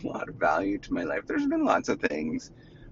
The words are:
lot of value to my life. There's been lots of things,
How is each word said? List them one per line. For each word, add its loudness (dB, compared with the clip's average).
lot -6
of -12
value 2
to -6
my 0
life. -4
There's 2
been 2
lots 2
of 2
things, -2